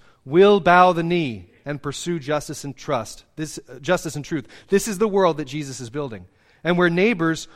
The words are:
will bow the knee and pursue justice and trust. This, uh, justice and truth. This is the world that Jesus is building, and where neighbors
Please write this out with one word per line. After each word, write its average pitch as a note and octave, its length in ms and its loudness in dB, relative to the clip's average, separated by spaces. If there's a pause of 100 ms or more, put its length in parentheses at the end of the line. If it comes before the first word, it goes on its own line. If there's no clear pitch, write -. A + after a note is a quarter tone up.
(240)
will G3 360 6
bow F3+ 340 6
the E3 80 -2
knee D#3 480 -2 (160)
and C#3+ 160 -8
pursue E3 380 -6
justice D3 440 -6
and C#3 140 -12
trust. - 480 -6 (100)
This, - 320 -10
uh, B2+ 120 -20
justice D#3 360 -2
and C#3+ 80 -8
truth. C#3 240 -6 (200)
This G3 200 2
is F#3+ 120 -6
the A3 80 2
world F#3+ 300 2
that D3+ 80 -6
Jesus C3+ 340 -10
is A#2+ 100 -12
building, A2+ 380 -10 (360)
and F3 140 0
where F3 140 4
neighbors E3+ 640 0